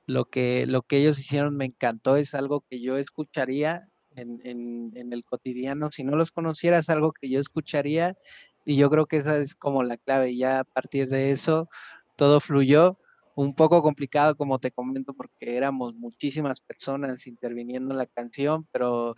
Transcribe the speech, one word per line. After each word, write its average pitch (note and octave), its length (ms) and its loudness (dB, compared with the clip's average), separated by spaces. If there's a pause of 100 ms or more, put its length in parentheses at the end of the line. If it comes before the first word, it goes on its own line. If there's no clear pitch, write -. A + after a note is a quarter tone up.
lo B2+ 200 -2
que, B2+ 420 0
lo C3 140 0
que - 160 0
ellos D3 220 4
hicieron C#3+ 360 -2
me C3+ 100 -4
encantó, B2+ 520 0
es C#3+ 160 -2
algo C#3 360 -4
que B2+ 120 -10
yo C3 160 -4
escucharía D3 920 -4 (280)
en, A#2+ 280 -14
en, A#2+ 520 -10
en B2 180 -12
el A#2+ 100 -8
cotidiano. C3+ 680 -6
Si - 120 -10
no C#3 120 0
los D#3+ 160 2
conociera, E3 480 2
es D#3+ 100 -2
algo D#3 240 2
que - 160 -10
yo C3 100 2
escucharía. D#3 800 -2 (480)
Y D3 120 0
yo C#3+ 120 6
creo D3+ 160 4
que D#3 120 -2
esa D3 200 0
es D3 180 -4
como C3+ 280 -2
la A#2+ 140 -4
clave. C3+ 340 0
Y B2 80 -6
ya C3 220 0
a - 20 -6
partir C3+ 440 -4
de C3+ 240 0
eso, D#3+ 380 0 (460)
todo C#3+ 240 6
fluyó. D3 580 6 (420)
Un C#3 140 0
poco D#3+ 300 6
complicado, D3 520 2
como C#3 220 0
te C3 140 -4
comento, C3 420 -6
porque B2 420 -10
éramos C3 380 -2
muchísimas C3 640 -6
personas C#3 680 -8
interviniendo B2 640 -8
en C3+ 60 -4
la B2+ 80 -4
canción, C#3 640 -4
pero A#2+ 460 -2